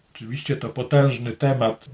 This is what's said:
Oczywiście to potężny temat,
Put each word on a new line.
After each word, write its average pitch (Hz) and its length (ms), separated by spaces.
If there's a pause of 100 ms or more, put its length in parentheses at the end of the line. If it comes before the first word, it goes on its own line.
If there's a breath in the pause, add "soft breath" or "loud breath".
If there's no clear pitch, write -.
(140)
Oczywiście 131 440
to 113 120
potężny 123 640
temat, 123 640